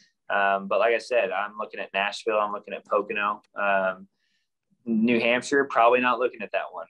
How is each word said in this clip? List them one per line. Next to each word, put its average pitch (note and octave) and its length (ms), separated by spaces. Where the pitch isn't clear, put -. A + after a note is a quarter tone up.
Um, G2 400
but G2+ 120
like A#2 160
I - 20
said, A2+ 320
I'm G#2 260
looking G#2 240
at G2+ 140
Nashville, G2+ 460
I'm G#2 120
looking G2+ 220
at E2+ 120
Pocono, G#2 580
um, F#2+ 520
New A2+ 360
Hampshire, B2 460
probably A#2+ 340
not B2 180
looking A#2 240
at G2 100
that F2 200
one. E2+ 180